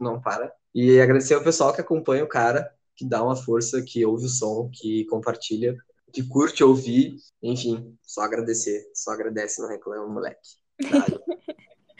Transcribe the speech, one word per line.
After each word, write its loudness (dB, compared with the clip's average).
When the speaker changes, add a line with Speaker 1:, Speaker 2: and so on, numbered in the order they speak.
Speaker 1:
não -4
para. -4
E 8
agradecer 6
ao 2
pessoal 4
que -4
acompanha 0
o -4
cara, 0
que -10
dá 0
uma 0
força, -2
que -2
ouve 0
o -4
som, -4
que -4
compartilha, -4
que -6
curte 2
ouvir. 4
Enfim, -6
só -8
agradecer. -4
Só -8
agradece, -6
não -8
reclama, -10
moleque. -10
Dale. -2
Speaker 2:
<laughs> -12